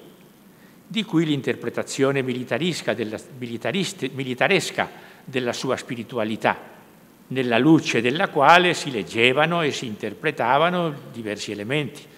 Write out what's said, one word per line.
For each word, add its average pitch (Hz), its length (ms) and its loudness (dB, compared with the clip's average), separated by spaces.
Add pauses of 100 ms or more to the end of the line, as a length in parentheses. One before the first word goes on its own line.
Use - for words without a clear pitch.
(840)
Di 202 180 -6
qui 165 220 0
l'interpretazione 135 960 -2
militarisca 127 720 -4
della, 107 240 -6 (200)
militariste-, 123 760 -6
militaresca 131 760 0 (340)
della 127 300 -4
sua 127 220 -2
spiritualità, 110 840 -2 (680)
nella 123 300 0
luce 135 440 6
della 151 280 0
quale 165 440 6
si - 180 -6
leggevano 127 720 2
e 135 100 0
si 127 160 -6
interpretavano 147 1080 0 (180)
diversi 107 400 -8
elementi: 113 540 -6 (120)